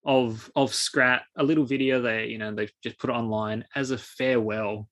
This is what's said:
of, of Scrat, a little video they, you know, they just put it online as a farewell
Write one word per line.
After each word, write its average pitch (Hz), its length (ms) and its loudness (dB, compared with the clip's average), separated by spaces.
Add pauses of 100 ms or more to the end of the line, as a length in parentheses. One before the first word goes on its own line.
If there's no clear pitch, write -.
of, 123 500 2
of 135 200 2
Scrat, 127 480 2 (140)
a 156 60 -2
little 151 220 4
video 131 360 0
they, 113 280 -2
you 113 100 -8
know, 107 160 -6
they 107 140 -4 (160)
just - 160 -10
put 127 100 -2
it 123 60 0
online 110 480 -2 (100)
as 135 160 -2
a 127 80 -2
farewell 110 920 -2